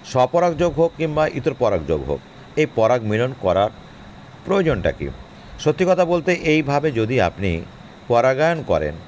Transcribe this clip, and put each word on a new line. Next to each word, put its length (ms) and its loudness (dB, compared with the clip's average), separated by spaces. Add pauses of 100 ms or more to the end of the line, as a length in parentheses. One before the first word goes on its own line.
স্বপরাগ 520 2
যোগ 240 0
হোক 180 4
কিংবা 300 0
ইতর 300 -4
পরাগ 300 0
যোগ 160 0
হোক, 160 -4 (360)
এই 180 2
পরাগ 280 2
মিলন 380 -2
করার 300 2 (720)
প্রয়োজনটা 480 0
কী? 140 -8 (520)
সত্যি 300 0
কথা 160 4
বলতে, 280 0
এইভাবে 600 0
যদি 280 0
আপনি 300 0 (580)
পরাগায়ন 540 2
করেন 320 0 (140)